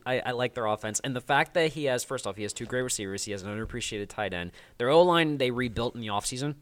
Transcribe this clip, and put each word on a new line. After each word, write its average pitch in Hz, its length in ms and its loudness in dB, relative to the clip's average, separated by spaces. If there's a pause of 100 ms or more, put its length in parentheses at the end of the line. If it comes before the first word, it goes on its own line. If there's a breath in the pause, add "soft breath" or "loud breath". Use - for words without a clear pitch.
I, 127 140 0
I - 120 -4
like 123 220 -2
their 120 120 -2
offense. 107 380 0
And 135 120 -4
the 120 60 -4
fact 143 320 2
that 160 200 4
he 147 120 -4
has, 123 180 0
first 127 240 -6
off, 95 80 -4
he 104 80 -8
has 101 80 -4
two - 140 -10
great 127 160 -2
receivers. 101 420 -4
He 107 80 -6
has 98 120 -6
an 98 60 -8
underappreciated 110 600 -6
tight 101 240 -4
end. 87 180 -4 (260 soft breath)
Their 120 120 0
O-line, 165 480 6
they 131 120 2
rebuilt 120 460 -2
in 120 60 -8
the 110 60 -6
offseason, 127 540 -2